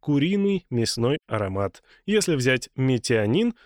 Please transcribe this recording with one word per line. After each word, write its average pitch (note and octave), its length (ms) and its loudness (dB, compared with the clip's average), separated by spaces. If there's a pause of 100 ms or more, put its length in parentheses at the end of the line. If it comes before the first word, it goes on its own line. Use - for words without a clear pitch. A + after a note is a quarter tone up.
куриный F#3+ 720 0
мясной A#2+ 480 -2 (100)
аромат. G2 540 -4 (240)
Если G3 280 0
взять B2+ 420 0
метионин, C3 800 0 (120)